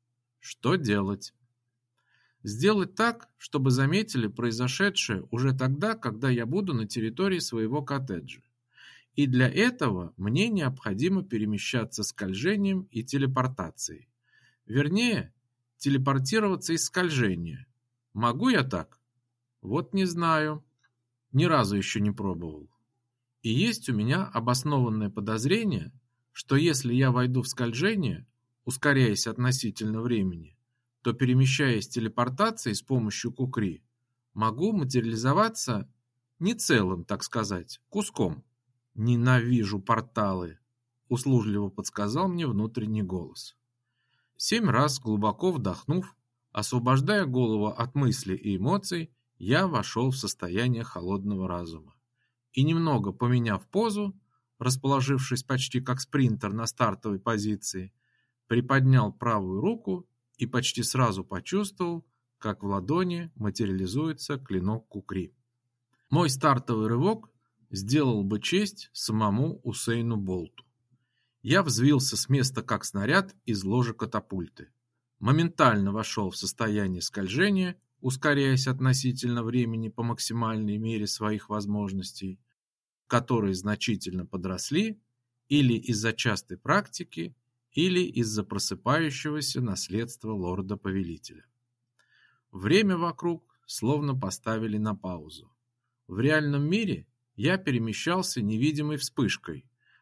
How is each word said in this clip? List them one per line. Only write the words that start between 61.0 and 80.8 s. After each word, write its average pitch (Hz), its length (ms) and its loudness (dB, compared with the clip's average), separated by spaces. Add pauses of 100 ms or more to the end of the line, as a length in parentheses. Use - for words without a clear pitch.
почувствовал, 170 800 -6 (320)
как 104 260 -6
в 101 40 -6
ладони 165 680 -2
материализуется 104 1000 -2
клинок 101 500 -4
Кукри. 95 460 -8 (760)
Мой 156 200 4
стартовый 131 580 2
рывок 175 420 0 (420)
сделал 110 520 2
бы 101 160 0
честь - 540 -2
самому 110 720 0
Усейну 117 540 -2
Болту. 92 480 -6 (760)
Я 170 220 4
взвился 131 540 4
с - 120 -2
места, 131 320 2
как 104 240 -2
снаряд 151 500 0 (100)
из 101 180 -2
ложа 117 300 2
катапульты. - 760 -6 (500)
Моментально 127 720 4
вошёл 104 400 -2
в - 60 -10
состояние 101 640 -2
скольжения, 175 800 0 (220)
ускоряясь 135 640 2
относительно 127 760 2
времени 113 460 -2
по 113 140 -6
максимальной 110 760 -2
мере 110 300 -2